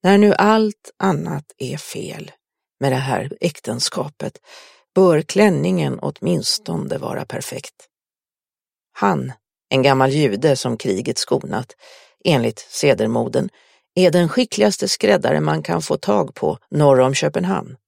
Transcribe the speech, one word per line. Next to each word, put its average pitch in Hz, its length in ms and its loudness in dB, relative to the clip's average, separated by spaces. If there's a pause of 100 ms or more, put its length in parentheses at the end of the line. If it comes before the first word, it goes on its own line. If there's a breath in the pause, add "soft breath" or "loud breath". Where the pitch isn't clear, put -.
När 196 160 6
nu 208 160 6
allt 214 640 0
annat 160 460 -4 (140)
är 135 180 -8
fel - 560 -12 (480)
med 135 120 0
det 127 40 0
här 135 440 -4
äktenskapet - 1000 -6 (560 loud breath)
bör 170 280 4
klänningen 170 800 0
åtminstone - 960 -4
vara - 260 -8
perfekt. - 500 -12 (1160)
Han, 71 400 -2 (360)
en 131 140 2
gammal 135 280 4
jude 139 460 2
som 120 200 -4
kriget 101 420 -4
skonat, - 580 -4 (480 soft breath)
enligt 120 340 0
sedermoden, 120 920 -2 (440 soft breath)
är 180 160 6
den 170 180 4
skickligaste 208 600 0
skräddare 185 520 2
man 151 220 -2
kan 165 200 -4
få 151 140 -2
tag 196 380 0
på - 240 -4 (120)
norr 143 300 6
om 131 140 2
Köpenhamn. 165 640 -4 (120)